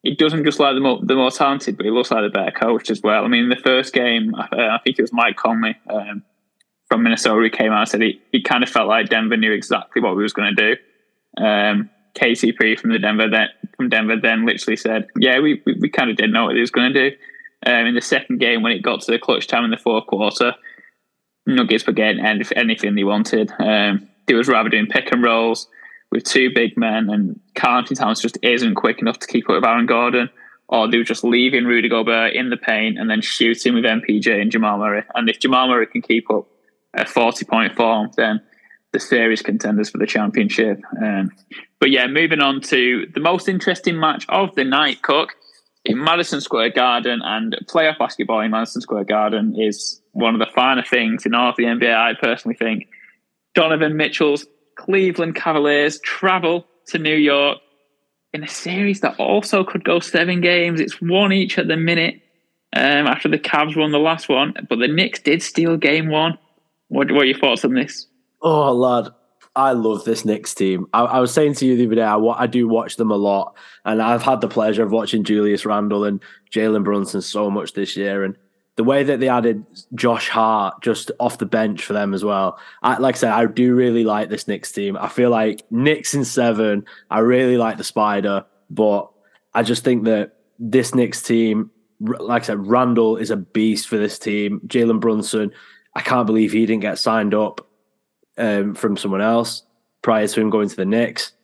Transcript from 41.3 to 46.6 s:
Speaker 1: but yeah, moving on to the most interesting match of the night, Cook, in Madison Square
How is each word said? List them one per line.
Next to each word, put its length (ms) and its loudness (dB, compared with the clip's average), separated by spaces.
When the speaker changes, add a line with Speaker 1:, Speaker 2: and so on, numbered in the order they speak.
Speaker 1:
but 100 4
yeah, 160 2
moving 340 0
on 220 0
to 520 0
the 60 -4
most 300 0
interesting 500 -2
match 300 0
of 260 0
the 80 0
night, 380 0
Cook, 320 0
in 180 -2
Madison 380 0
Square 300 -2